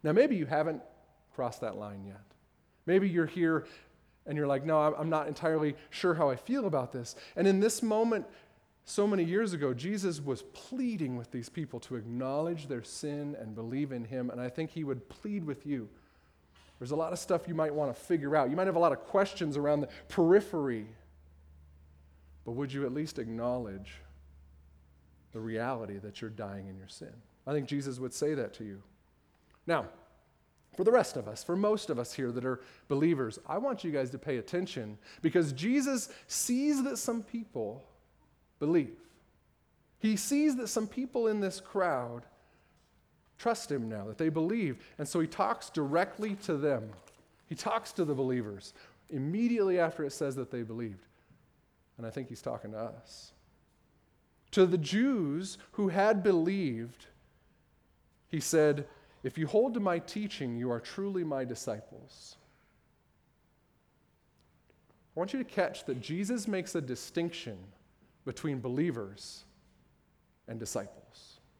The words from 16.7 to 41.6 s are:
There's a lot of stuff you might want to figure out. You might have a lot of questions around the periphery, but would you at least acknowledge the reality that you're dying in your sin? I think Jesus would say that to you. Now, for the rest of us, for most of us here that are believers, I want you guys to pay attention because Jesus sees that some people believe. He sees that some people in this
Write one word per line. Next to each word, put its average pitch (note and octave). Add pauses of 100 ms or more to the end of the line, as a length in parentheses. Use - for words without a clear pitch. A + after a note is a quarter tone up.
There's B2
a D3+
lot D#3+
of E3+
stuff E3+
you E3+
might D#3
want C#3+
to -
figure D3+
out. C3+
You D#3
might F#3+
have F3
a E3
lot E3+
of B2+
questions F3
around D3
the - (200)
periphery, D#3+ (1600)
but A#2+
would C3
you C#3
at B2
least D3+
acknowledge A2+ (1300)
the A2+
reality A2
that G#2
you're A2
dying G2+
in F#2+
your F#2+
sin? - (340)
I C#3+
think C#3+
Jesus C#3
would B2+
say D#3
that A#2+
to A2
you. G2 (840)
Now, D3 (920)
for A#3
the A3
rest A#3+
of G#2+
us, A2
for F3
most G#3
of B2+
us A#2
here B2
that B2
are B2+ (300)
believers, C#3
I F3
want B3+
you E3
guys C3+
to C3
pay C3+
attention A#2 (240)
because D#3+
Jesus B3+ (180)
sees C4+
that C4
some A#3
people C3 (800)
believe. D3+ (1040)
He G#3+
sees C#4+
that A#3
some G#3+
people B3
in G#3+
this F#3+